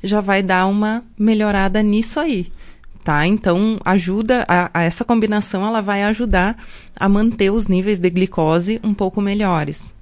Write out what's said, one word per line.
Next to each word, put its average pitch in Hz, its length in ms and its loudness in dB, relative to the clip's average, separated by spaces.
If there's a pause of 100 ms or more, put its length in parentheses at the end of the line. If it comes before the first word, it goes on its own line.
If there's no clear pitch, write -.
já 202 180 0
vai 196 220 2
dar 185 220 2
uma 214 380 0 (140)
melhorada 208 640 2
nisso 214 380 0
aí, 247 320 -2 (520)
tá? 151 220 2
Então, 202 580 0
ajuda, 208 640 0
a, 175 260 2
a 170 100 0
essa 175 220 -2
combinação, 214 600 0
ela 220 160 -2
vai 202 220 -2
ajudar 214 540 0 (380)
a - 120 0
manter 202 440 2
os 214 160 0
níveis 190 320 0
de 180 100 2
glicose 175 760 0
um 214 100 0
pouco 196 280 -2
melhores 185 800 -2